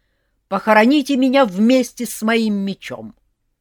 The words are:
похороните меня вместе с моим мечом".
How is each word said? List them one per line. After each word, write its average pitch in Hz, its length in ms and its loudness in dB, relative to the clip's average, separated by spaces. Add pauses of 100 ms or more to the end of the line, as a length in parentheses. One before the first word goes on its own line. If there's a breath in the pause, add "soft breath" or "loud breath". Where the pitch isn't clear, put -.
(480)
похороните 226 680 2
меня 262 280 2
вместе 233 640 0
с - 160 -12
моим 220 320 -2
мечом". 196 600 -10 (460)